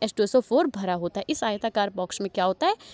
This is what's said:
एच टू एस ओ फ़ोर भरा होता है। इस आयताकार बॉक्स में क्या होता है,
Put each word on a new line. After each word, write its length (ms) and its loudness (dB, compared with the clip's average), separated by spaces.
एच 100 -2
टू 100 2
एस 120 2
ओ 60 6
फ़ोर 280 2
भरा 260 -2
होता 240 -4
है। 100 -6
इस 140 -4
आयताकार 480 0
बॉक्स 300 -6
में 80 -4
क्या 160 0
होता 220 2
है, 80 2